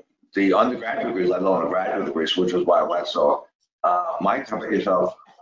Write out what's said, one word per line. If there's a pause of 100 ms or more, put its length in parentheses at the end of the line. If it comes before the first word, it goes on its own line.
(360)
the
undergraduate
degrees,
let
alone
a
graduate
degree, (100)
which
was
why
I
went.
So, (360)
uh,
Mike,
how
about
yourself? (260)